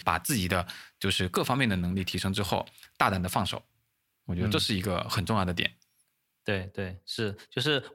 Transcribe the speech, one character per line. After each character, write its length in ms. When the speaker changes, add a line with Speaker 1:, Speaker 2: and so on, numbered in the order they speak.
Speaker 1:
把 140
自 140
己 140
的 180
就 140
是 160
各 160
方 140
面 100
的 80
能 180
力 120
提 120
升 140
之 100
后， 240
大 140
胆 120
的 60
放 180
手。 160
我 80
觉 80
得 60
这 100
是 160
一 80
个 280
很 160
重 120
要 60
的 100
点。 160
Speaker 2:
嗯。 60
对， 280
对， 320
是， 300
就 120
是 220